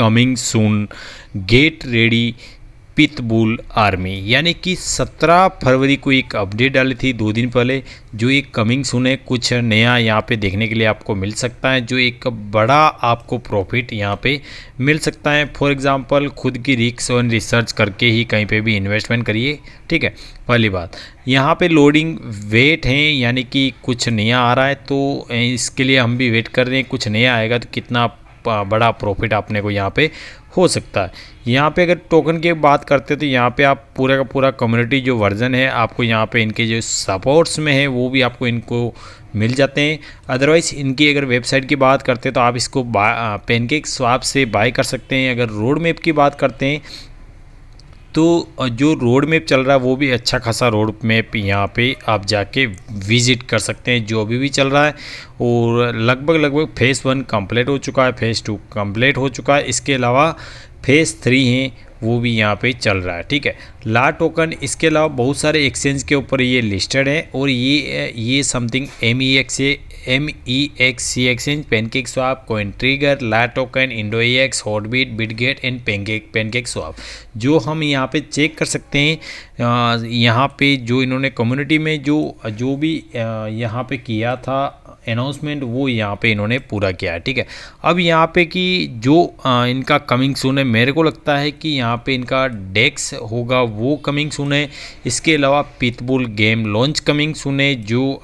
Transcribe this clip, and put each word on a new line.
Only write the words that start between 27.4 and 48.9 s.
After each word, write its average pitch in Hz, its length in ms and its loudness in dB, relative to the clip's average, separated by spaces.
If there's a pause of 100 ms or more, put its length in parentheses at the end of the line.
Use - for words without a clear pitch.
तो 120 160 -6
कितना 120 340 0
प-, - 600 -4
बड़ा 110 240 2
प्रॉफिट 104 420 -2
अपने 104 280 -2
को 104 100 -2
यहाँ 98 240 -2
पे 156 160 2 (460)
हो 180 100 4
सकता - 340 -2
है। 92 100 -4 (360)
यहाँ 139 240 2
पे 180 120 2
अगर 175 120 4
टोकन 160 440 2
की 170 140 2
बात 147 300 4
करते 139 300 0
हैं 139 60 -4
तो 151 60 -4
यहाँ 123 240 2
पे 143 140 0
आप 139 320 2
पूरा 131 200 2
का 135 80 2
पूरा 135 280 0
कम्युनिटी 120 500 2
जो 127 160 0
वर्जन 107 380 0
है 131 140 2
आपको 120 340 0
यहाँ 113 220 2
पे 113 160 0
इनके 110 240 0
जो 113 160 0
सपोर्ट्स 139 800 0
में 151 140 0
है 139 140 2
वो 127 220 0
भी 131 120 2
आपको 123 260 -2
इनको 120 480 -4 (400)
मिल 110 180 0
जाते 139 280 2
हैं। 151 180 0 (380)
Otherwise 156 360 2
इनकी 139 360 0
अगर 143 160 0
वेबसाइट 127 400 0
की 143 100 0
बात 135 260 4
करते 123 280 -2
हैं 117 40 -6
तो 131 60 0
आप 120 160 2
इसको 127 280 -4
बा-, 113 340 2
अ, 110 340 -4
PancakeSwap 120 720 0
से 139 220 0
बाय 107 260 2
कर 123 120 0
सकते 131 320 -6
हैं। 131 160 0
अगर 120 160 0
रोड 110 320 0
मैप 165 200 -2
की 165 120 0
बात 143 280 2
करते 135 260 -2
हैं 147 160 -2 (1300)
तो, 165 340 2 (100)
अ, 127 80 -2
जो 131 260 2